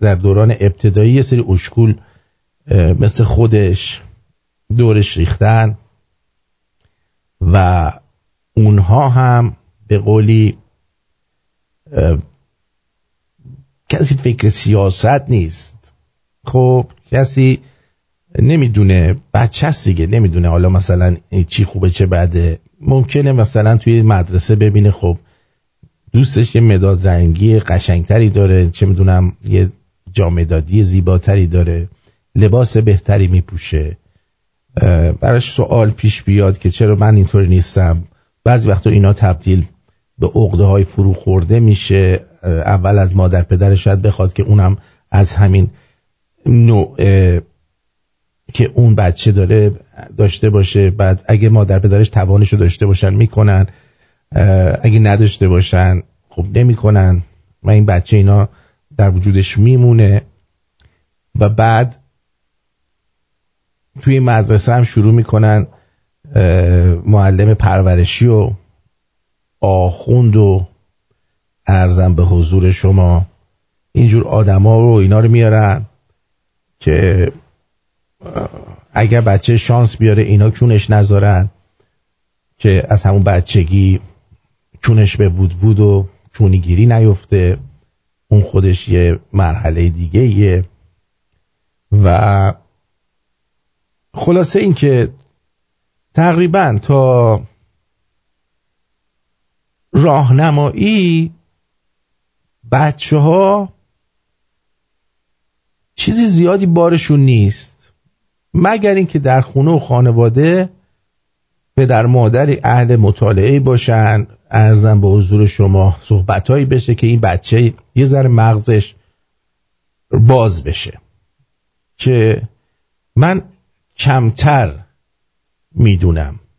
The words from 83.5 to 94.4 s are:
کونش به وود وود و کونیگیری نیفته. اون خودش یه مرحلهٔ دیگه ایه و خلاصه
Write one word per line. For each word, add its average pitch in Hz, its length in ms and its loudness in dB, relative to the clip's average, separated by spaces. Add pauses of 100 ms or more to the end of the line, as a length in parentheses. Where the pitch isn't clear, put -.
کونش 110 320 2
به 101 120 0
وود 90 360 -2
وود 107 160 2
و 98 280 0 (260)
کونیگیری 95 520 0
نیفته. 101 720 0 (680)
اون 104 120 2
خودش 95 480 -2
یه 87 300 0 (140)
مرحلهٔ 85 560 -2
دیگه 85 320 -4
ایه 98 440 0 (1400)
و 98 500 0 (1600)
خلاصه 180 460 -2